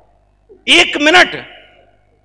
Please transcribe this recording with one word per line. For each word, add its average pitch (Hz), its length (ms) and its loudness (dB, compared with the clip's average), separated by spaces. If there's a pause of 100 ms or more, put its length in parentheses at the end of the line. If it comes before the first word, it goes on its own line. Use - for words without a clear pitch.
(680)
एक 320 340 0
मिनट, 320 340 2 (880)